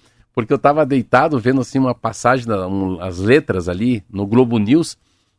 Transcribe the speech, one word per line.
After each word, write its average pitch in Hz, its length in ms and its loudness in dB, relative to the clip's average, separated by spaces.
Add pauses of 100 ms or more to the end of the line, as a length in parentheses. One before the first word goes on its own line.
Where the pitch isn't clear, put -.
(340)
porque 113 180 -2
eu 139 60 0
tava 147 260 2
deitado 139 540 2
vendo, 127 240 2
assim, - 160 -4
uma 127 160 0
passagem, 120 520 -2
da, 98 220 -2
um, 92 320 -4
as 90 180 -8
letras 98 500 2
ali 107 420 -2
no 101 160 -4
Globo 117 320 2
News, 131 380 0 (420)